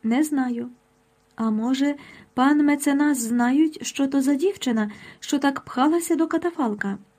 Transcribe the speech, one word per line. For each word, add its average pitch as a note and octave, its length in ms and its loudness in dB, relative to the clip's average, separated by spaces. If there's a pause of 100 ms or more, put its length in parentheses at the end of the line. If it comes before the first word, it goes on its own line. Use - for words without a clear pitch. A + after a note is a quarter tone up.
«Не A#3+ 200 0
знаю». B3+ 460 -4 (680)
«А A3 160 -2
може, C4 440 0 (380)
пан D4 320 4
меценас D4 520 2
знають, A#3+ 680 0
що - 220 -2
то C#4 140 0
за C4+ 120 2
дівчина, C4 580 0 (280)
що - 200 -2
так C#4 220 0
пхалася D#4+ 540 0
до D#4+ 120 0
катафалка? B3+ 720 -4 (220)